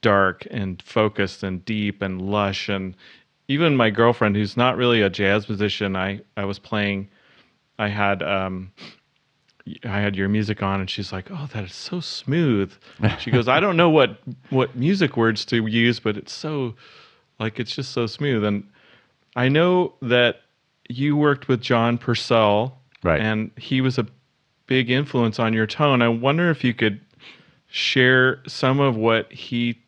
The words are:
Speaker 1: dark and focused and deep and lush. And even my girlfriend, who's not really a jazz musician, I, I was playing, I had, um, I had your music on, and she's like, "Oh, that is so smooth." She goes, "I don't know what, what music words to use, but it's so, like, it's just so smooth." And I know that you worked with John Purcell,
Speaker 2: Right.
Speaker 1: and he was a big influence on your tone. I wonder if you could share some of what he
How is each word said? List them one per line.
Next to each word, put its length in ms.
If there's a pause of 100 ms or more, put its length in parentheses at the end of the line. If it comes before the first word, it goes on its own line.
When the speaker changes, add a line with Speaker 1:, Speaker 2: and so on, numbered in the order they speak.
Speaker 1:
dark 480
and 320
focused 600
and 220
deep 360
and 220
lush. 460
And 260 (540)
even 280
my 140
girlfriend, 460
who's 200
not 200
really 260
a 80
jazz 380
musician, 480
I, 240 (160)
I 80
was 160
playing, 480 (720)
I 100
had, 340
um, 480 (1120)
I 160
had 140
your 140
music 340
on, 180
and 100
she's 220
like, 180
"Oh, 240
that 100
is 100
so 260
smooth." 680 (480)
She 120
goes, 180
"I 120
don't 180
know 100
what, 300 (320)
what 260
music 400
words 300
to 200
use, 340
but 180
it's 140
so, 420 (680)
like, 180
it's 160
just 180
so 140
smooth." 380
And 240 (680)
I 120
know 540
that 400 (480)
you 260
worked 320
with 140
John 340
Purcell, 840 (240)
Speaker 2:
Right. 180
Speaker 1:
and 360
he 240
was 180
a 80 (600)
big 240
influence 480
on 160
your 120
tone. 360
I 60
wonder 420
if 120
you 120
could 260 (680)
share 800
some 340
of 160
what 360
he 560